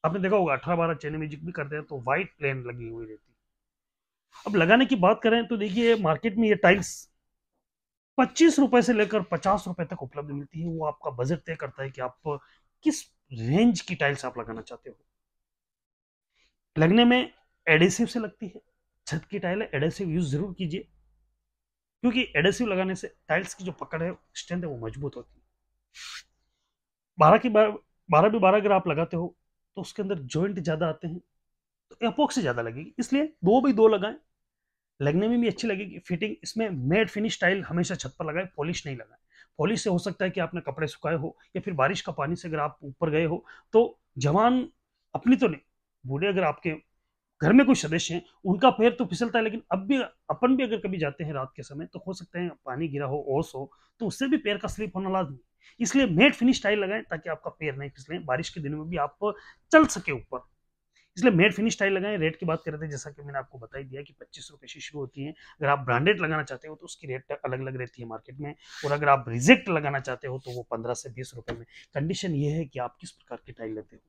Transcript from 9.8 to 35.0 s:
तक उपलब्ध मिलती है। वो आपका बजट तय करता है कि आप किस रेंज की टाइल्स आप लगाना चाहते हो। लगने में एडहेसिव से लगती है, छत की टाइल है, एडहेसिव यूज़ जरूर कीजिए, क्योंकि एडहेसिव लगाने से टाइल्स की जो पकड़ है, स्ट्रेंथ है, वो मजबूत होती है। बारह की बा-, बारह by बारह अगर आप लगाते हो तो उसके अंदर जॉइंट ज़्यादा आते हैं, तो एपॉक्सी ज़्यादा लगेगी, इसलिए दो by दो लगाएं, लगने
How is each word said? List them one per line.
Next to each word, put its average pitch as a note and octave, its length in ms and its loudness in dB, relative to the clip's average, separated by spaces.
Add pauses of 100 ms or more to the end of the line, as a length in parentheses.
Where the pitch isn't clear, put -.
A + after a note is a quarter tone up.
तक - 180 -12
उपलब्ध D3 280 -10
मिलती C#3+ 300 -8
है। E3+ 60 -4
वो D#3+ 180 -4
आपका D3 280 -4
बजट C3+ 260 -2
तय E3 160 -10
करता C3+ 280 -10
है C#3 60 -8
कि C3 120 -12
आप C#3+ 380 -6 (460)
किस D4+ 160 0 (300)
रेंज E3 500 2
की F3 140 -8
टाइल्स C#3+ 300 -2
आप B2 140 -8
लगाना A2+ 220 -10
चाहते B2 280 -18
हो। - 80 -20 (1800)
लगने F#3+ 300 6
में B3 280 4 (340)
एडहेसिव F#3 400 4
से A#3+ 120 -6
लगती G#3+ 280 -10
है, G3 140 -16 (460)
छत D#3+ 240 -6
की G3 80 -6
टाइल F#3 220 -2
है, - 120 -6
एडहेसिव D#3+ 360 -2
यूज़ D#3 220 -2
जरूर F3 220 -4
कीजिए, F3 340 -6 (1160)
क्योंकि A#3 180 2 (140)
एडहेसिव G3 320 2
लगाने F#3+ 280 0
से - 120 -10 (200)
टाइल्स E3+ 260 -2
की F#3 100 -16
जो F3+ 100 -8
पकड़ - 300 -10
है, F3+ 100 -6 (220)
स्ट्रेंथ F3 260 -8
है, E3+ 60 -8
वो A#2+ 200 -10
मजबूत C3+ 280 -10
होती - 200 -18
है। - 80 -20 (1700)
बारह E3+ 200 8
की A#3+ 120 0
बा-, G#3+ 220 6 (380)
बारह F3 200 6
by G#3+ 120 0
बारह F#3+ 160 6
अगर G3+ 140 2
आप F#3+ 160 2
लगाते E3 300 -2
हो F3 180 -6 (420)
तो F#3+ 40 -10
उसके - 200 -10
अंदर G3 260 -4
जॉइंट F3+ 320 -2
ज़्यादा D#3+ 280 -2
आते D#3+ 200 -6
हैं, E3+ 120 -8 (680)
तो - 180 -6
एपॉक्सी C4+ 340 0
ज़्यादा A#2+ 200 -2
लगेगी, A#2+ 380 -8
इसलिए C#4 260 0 (180)
दो A3 180 6
by C4 140 4
दो A3 120 8
लगाएं, G#3+ 280 2 (840)
लगने D#3 280 2